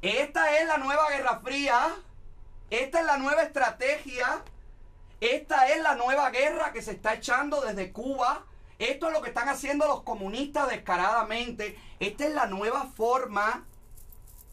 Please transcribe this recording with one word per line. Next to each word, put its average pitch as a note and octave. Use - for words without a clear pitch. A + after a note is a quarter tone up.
Esta D4
es D#4+
la D#4+
nueva D4
Guerra B3+
Fría. C#4
Esta C4+
es E4
la C#4+
nueva C#4+
estrategia. C#4
Esta C4+
es D#4+
la D4
nueva B3+
guerra D4+
que A3
se A3
está G#3+
echando C#4
desde G3
Cuba. C4
Esto C4+
es D#4+
lo D#4
que A#3+
están B3+
haciendo C#4+
los C4
comunistas A#3+
descaradamente. G#3+
Esta G3+
es D#4
la C#4
nueva A3
forma. A#3